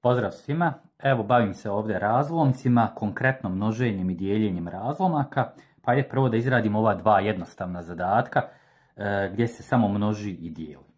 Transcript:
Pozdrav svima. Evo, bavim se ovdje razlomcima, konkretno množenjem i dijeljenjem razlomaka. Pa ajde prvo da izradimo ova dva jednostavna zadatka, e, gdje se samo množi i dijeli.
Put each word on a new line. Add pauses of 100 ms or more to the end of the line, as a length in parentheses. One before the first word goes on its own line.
Pozdrav
svima. (260)
Evo,
bavim
se
ovdje
razlomcima,
konkretno
množenjem
i
dijeljenjem
razlomaka. (300)
Pa
ajde
prvo
da
izradimo
ova
dva
jednostavna
zadatka, (540)
e,
gdje
se
samo
množi
i
dijeli. (120)